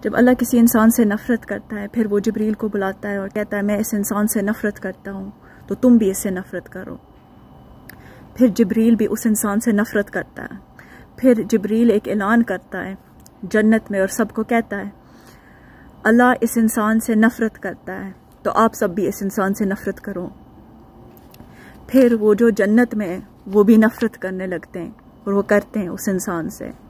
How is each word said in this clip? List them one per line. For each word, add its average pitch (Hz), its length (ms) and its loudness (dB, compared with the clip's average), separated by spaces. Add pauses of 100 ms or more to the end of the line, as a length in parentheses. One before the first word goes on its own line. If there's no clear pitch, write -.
जब 214 100 -2
अल्लाह 247 200 6
किसी 247 240 0
इंसान 233 320 6
से 233 140 2
नफरत 214 400 -2
करता 208 320 -10
है, 202 120 -10
फिर 220 180 -2
वो 202 140 0
जिब्रील 214 340 -2
को 214 140 -6
बुलाता 196 400 -6
है 202 100 -6
और 196 100 -8
कहता 208 280 -6
है, 202 60 -4
"मैं 202 160 -2
इस 220 160 -4
इंसान 208 320 -2
से 214 160 -2
नफरत 208 360 -4
करता 190 320 -12
हूँ, 196 220 -12 (360)
तो 196 60 -4
तुम 247 240 4
भी 208 120 2
इससे 196 200 -4
नफरत 185 380 -10
करो।" - 320 -16 (1400)
फिर 240 120 4
जिब्रील 226 460 2
भी 214 100 -2
उस - 200 -4
इंसान 208 340 0
से 233 120 -2
नफरत 208 360 -2
करता - 340 -10
है। - 180 -14 (600)
फिर 240 240 4
जिब्रील 220 460 0
एक 208 180 0
ऐलान 214 340 2
करता 190 360 -6
है 185 200 -10 (460)
जन्नत 220 460 2
में 202 100 -2
और 190 80 0
सबको 220 360 -4
कहता 233 320 -2
है, 202 160 -10 (1120)
"अल्लाह 240 360 6
इस 233 160 -2
इंसान 220 400 2
से 226 160 -2
नफरत 220 420 2
करता - 360 -12
है, 190 220 -12 (300)
तो - 60 -2
आप 226 240 2
सब 196 200 -2
भी 196 120 -2
इस 202 160 -4
इंसान 196 300 -2
से 202 120 -2
नफरत 196 340 -6
करो।" 180 340 -10 (1600)
फिर 247 240 4
वो 214 200 4
जो 233 160 4
जन्नत 220 440 2
में 214 140 -4
हैं, 180 200 -10 (200)
वो 202 160 4
भी 214 120 8
नफरत 220 400 0
करने 185 300 -8
लगते 185 320 -10
हैं - 180 -14 (300)
और 202 60 -4
वो 202 100 2
करते 208 380 0
हैं 185 80 -4
उस - 200 -6
इंसान 180 400 -4
से। - 420 -14